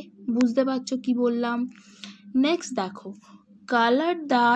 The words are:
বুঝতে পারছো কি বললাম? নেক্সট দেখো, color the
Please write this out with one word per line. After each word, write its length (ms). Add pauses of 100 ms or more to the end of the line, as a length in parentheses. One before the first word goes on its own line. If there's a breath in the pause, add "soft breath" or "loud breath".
(300)
বুঝতে 340
পারছো 380
কি 120
বললাম? 440 (800 loud breath)
নেক্সট 400
দেখো, 340 (580 loud breath)
color 460 (140)
the 280